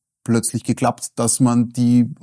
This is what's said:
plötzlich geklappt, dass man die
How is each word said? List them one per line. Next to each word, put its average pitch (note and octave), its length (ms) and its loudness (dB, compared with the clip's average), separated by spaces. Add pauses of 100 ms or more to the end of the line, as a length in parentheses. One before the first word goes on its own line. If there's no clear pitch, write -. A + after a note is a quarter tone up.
(240)
plötzlich A2+ 400 -2
geklappt, - 520 -4
dass A#2 240 -2
man A#2+ 300 2
die A#2+ 540 2